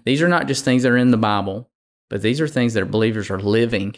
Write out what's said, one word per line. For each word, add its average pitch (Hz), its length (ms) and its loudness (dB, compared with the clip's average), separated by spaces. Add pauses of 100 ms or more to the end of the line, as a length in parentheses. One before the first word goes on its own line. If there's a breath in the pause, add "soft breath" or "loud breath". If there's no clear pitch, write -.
these 135 160 0
are 170 80 2
not 170 180 0
just 135 160 -4
things 127 200 2
that 127 100 4
are 123 40 4
in 123 140 4
the 117 60 4
Bible, 104 520 -2 (400)
but 101 120 -6
these 120 180 0
are 156 80 0
things 120 280 -2
that 95 140 -2
believers 110 400 -2
are 98 100 -4
living, 104 580 0